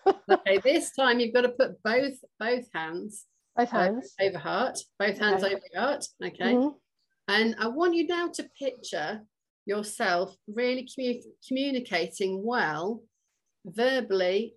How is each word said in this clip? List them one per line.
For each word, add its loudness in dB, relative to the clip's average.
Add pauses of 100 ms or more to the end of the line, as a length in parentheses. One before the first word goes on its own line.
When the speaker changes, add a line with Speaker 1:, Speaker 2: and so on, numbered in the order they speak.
(300)
Speaker 1:
Okay, 4
this 2
time 2
you've 0
got 6
to 2
put 0
both, 2 (260)
both -2
hands, -8 (300)
Speaker 2:
Both 2
Speaker 1:
both 2
Speaker 2:
hands. 0
Speaker 1:
over 2
heart, -2 (220)
both 0
hands 2
Speaker 2:
Okay. 0
Speaker 1:
over -10 (100)
heart, -2 (180)
okay? -2
Speaker 2:
Mm-hmm. 2 (500)
Speaker 1:
And 2
I 0
want 2
you 0
now -2
to -10 (100)
picture -6 (440)
yourself -2 (120)
really -2
commu-, -4 (240)
communicating -2
well, -2 (640)
verbally 0